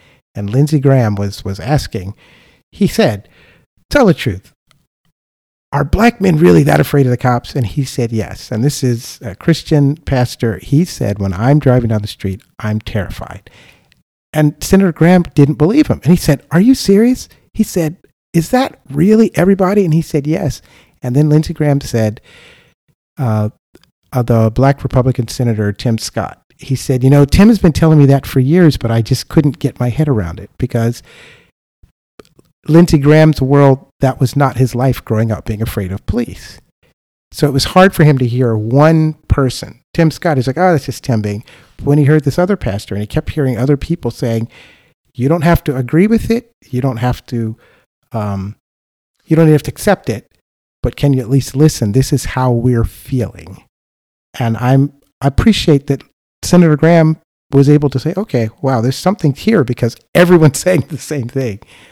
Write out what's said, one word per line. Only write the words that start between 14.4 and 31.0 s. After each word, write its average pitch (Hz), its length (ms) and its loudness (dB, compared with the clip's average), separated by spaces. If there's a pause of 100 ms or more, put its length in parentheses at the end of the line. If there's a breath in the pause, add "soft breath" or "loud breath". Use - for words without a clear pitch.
Senator 190 300 2
Graham 175 320 2 (120)
didn't 143 200 4
believe 202 320 2
him. - 160 -4
And 143 80 2
he 180 60 4
said, - 340 0
"Are 165 80 2
you 233 140 4
serious?" 233 560 0 (240 soft breath)
He 214 100 -2
said, 170 340 -4 (360)
"Is 165 180 0
that 254 280 -2 (120)
really 202 440 2
everybody?" 190 480 2
And 165 100 0
he 165 80 2
said, 147 260 -4
"Yes." 147 340 -4 (400 soft breath)
And 123 140 -4
then 151 120 4
Lindsey 151 260 2
Graham 147 280 0
said, 110 400 -4 (960 soft breath)
uh, 107 320 -2 (640)
uh, 123 80 -2
the 113 320 2
black 135 300 0
Republican 123 440 -2
Senator 107 460 -2
Tim 113 240 -2
Scott, - 440 -8 (160)
he - 180 -6
said, 123 280 -2
"You 131 60 4
know, 143 160 6
Tim 202 220 4
has 226 100 4
been 170 160 2
telling 160 240 2
me 147 80 6
that 135 220 2
for - 120 -2
years, 156 380 4
but 113 140 -4
I 113 100 0
just - 260 -4
couldn't 147 320 0
get - 200 -6
my 123 100 -2
head 147 180 -2
around 92 320 -4
it 95 200 -18
because 120 420 -2 (1700 loud breath)